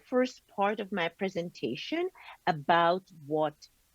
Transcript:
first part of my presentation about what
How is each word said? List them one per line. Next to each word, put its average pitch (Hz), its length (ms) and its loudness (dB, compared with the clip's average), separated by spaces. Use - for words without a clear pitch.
first 254 340 0
part 208 240 0
of 196 120 -8
my 175 160 0
presentation 180 1000 -4
about 170 560 4
what 151 280 0